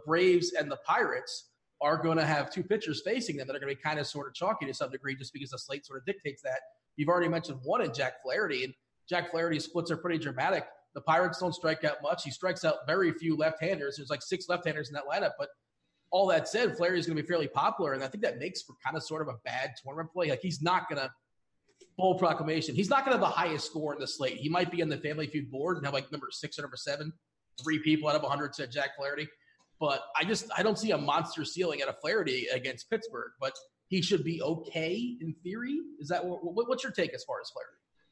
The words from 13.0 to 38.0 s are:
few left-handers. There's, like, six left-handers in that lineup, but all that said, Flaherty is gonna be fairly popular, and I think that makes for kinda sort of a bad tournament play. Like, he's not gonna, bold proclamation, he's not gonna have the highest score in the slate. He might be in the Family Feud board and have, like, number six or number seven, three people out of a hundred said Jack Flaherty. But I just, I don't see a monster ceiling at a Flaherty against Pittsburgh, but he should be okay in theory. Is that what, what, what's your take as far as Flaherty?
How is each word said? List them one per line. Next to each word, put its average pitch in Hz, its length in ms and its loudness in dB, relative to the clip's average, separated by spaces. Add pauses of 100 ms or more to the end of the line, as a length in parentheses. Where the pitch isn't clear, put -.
few 160 240 0
left-handers. 156 600 0
There's, 143 140 -6
like, 143 120 -2
six 180 260 -4
left-handers 160 420 0
in 143 40 -10
that 143 160 -6
lineup, 175 280 2
but 143 100 -4 (640)
all 190 160 6
that 165 200 6
said, 208 300 2
Flaherty 175 220 4
is 151 80 0
gonna 156 160 0
be - 40 -6
fairly 165 220 2
popular, 160 460 2
and 135 100 -2
I 131 40 -2
think 208 140 -10
that 123 160 0
makes 170 220 -6
for - 140 -14 (100)
kinda 147 160 -2
sort 156 220 -4
of 147 60 -6
a 120 180 -6
bad 127 260 -4 (100)
tournament 156 300 -8
play. 175 160 0
Like, 131 140 0
he's 147 180 -2
not 180 300 0
gonna, 135 200 -2 (840)
bold 185 220 4
proclamation, 156 560 2
he's 196 160 2
not 277 160 4
gonna 262 100 6
have 196 60 4
the 190 40 6
highest 165 380 0
score 151 300 -4
in 143 60 -6
the 131 60 -4
slate. 127 300 -2
He 135 140 -2
might 175 200 2
be 175 120 0
in 156 80 0
the 135 80 -2
Family 151 280 -2
Feud 143 240 -4
board 165 280 -2
and 139 80 -4
have, 139 80 -2
like, 135 180 -2
number 143 180 -8
six - 280 -10
or 147 40 -6
number 131 140 -10
seven, 151 380 -6 (500)
three 156 140 2
people 151 320 4
out 143 40 4
of 147 80 2
a 135 60 -2
hundred 143 260 -2
said 135 160 -6
Jack 139 260 -2
Flaherty. 143 300 -4 (540)
But 139 220 2 (120)
I 156 100 2
just, 202 300 -2
I 170 80 2
don't 214 160 2
see 214 120 0
a 156 80 4
monster 147 480 0
ceiling 165 340 -2
at 139 80 -2
a 131 60 -2
Flaherty 151 580 0
against 127 380 -4
Pittsburgh, 120 500 -6
but 135 140 -2 (340)
he 185 140 2
should 180 200 2
be 165 200 -2
okay 170 800 -2
in 160 220 -6
theory. 240 360 -4 (200)
Is 147 100 -12
that 175 160 0
what, 180 200 -4
what, 208 240 0
what's 254 160 0
your 240 80 -4
take 165 220 0
as 120 100 -10
far 117 160 -6
as - 80 -12
Flaherty? - 280 -12 (360)